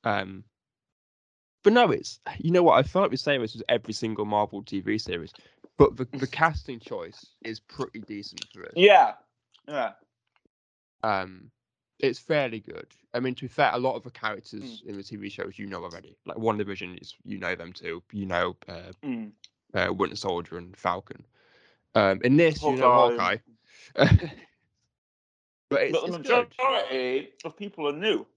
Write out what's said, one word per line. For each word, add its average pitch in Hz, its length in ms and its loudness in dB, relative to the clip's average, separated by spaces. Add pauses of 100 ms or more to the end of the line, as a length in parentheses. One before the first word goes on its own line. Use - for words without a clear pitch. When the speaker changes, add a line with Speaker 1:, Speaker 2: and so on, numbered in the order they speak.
Speaker 1:
Um, 98 400 -4 (1200)
but 208 80 8
no, 233 180 6
it's, - 300 -4 (180)
you 165 120 -2
know 175 120 6
what, 160 160 8
I 131 40 6
feel - 200 0
like 196 80 2
we're - 60 -4
saying 139 260 0
this 110 120 -6
with 113 140 -12
every 113 240 -2
single 107 320 -4
Marvel 104 380 -2
T 98 180 -6
V 104 160 -2
series, 87 360 -8 (440)
but - 200 6
the, 127 80 -6 (120)
the 135 100 -4
Speaker 2:
<laughs> - 140 -10
Speaker 1:
casting 156 380 -2
choice 95 480 -12 (180)
is 110 160 -10
pretty - 400 -10
decent 101 440 -14 (100)
for 90 80 -18
it. - 140 -16
Speaker 2:
Yeah, 175 380 8 (520)
yeah. 135 260 -4 (1080)
Speaker 1:
Um, 95 480 -4 (480)
it's 131 200 0
fairly 131 420 -2
good. - 260 -16 (260)
I 120 80 -4
mean, 127 140 -2
to - 80 -12
be 131 60 -10
fair, 143 260 2
a 123 40 -2
lot 127 180 -2
of 117 80 -12
the 123 60 -16
characters 107 720 -10
Speaker 2:
Mm. - 80 -20
Speaker 1:
in 101 60 -10
the 98 60 -12
T 107 140 -14
V 101 120 -12
shows 92 300 -12
you 104 80 -12
know 92 160 -10
already. 85 340 -18 (100)
Like, - 120 -10
WandaVision 104 640 -4
is, - 120 -20 (100)
you 101 140 -12
know 90 180 -6
them 85 160 -14
too. 85 300 -12 (100)
You 101 140 -6
know, 90 300 -2 (120)
uh, 85 240 -16 (120)
Speaker 2:
Mm. 117 280 -10 (420)
Speaker 1:
uh, 90 180 0
Winter 92 240 -2
Soldier 87 420 -6
and 87 180 -18
Falcon. - 500 -6 (680)
Um, 98 260 4
in 127 140 6
this, 156 260 4
you 147 140 0
know 131 160 6
Speaker 2:
Hawkeye. 120 460 4 (580)
Speaker 1:
Hawkeye. - 200 8
<laughs> 165 140 0 (1400)
But - 120 2
it's, 139 100 0
Speaker 2:
But - 180 0
the 175 60 -6
Speaker 1:
it's 165 120 -8
good. 240 200 2
Speaker 2:
majority 151 800 -2 (160)
of 160 100 -10
people 190 340 -8
are 143 40 -2
new. 185 340 -2 (100)